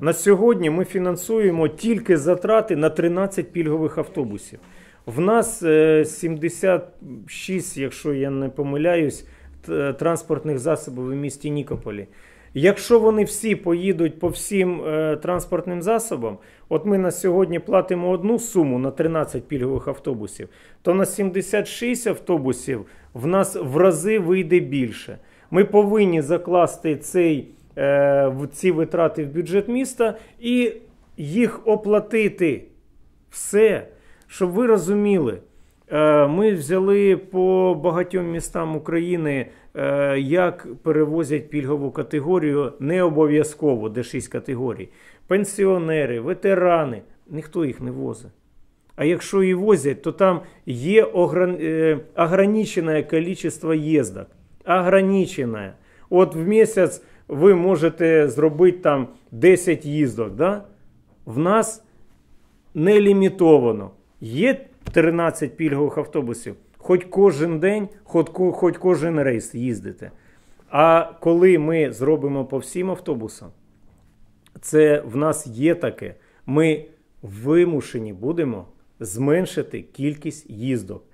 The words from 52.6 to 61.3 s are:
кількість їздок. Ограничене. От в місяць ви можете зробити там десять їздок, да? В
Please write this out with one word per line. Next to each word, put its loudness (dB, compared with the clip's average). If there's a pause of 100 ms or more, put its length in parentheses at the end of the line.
кількість -4
їздок. 0 (380)
Ограничене. 0 (360)
От 4
в -4
місяць 2 (240)
ви 6
можете 2
зробити 4
там 0 (240)
десять 4
їздок, -2
да? -2 (640)
В -6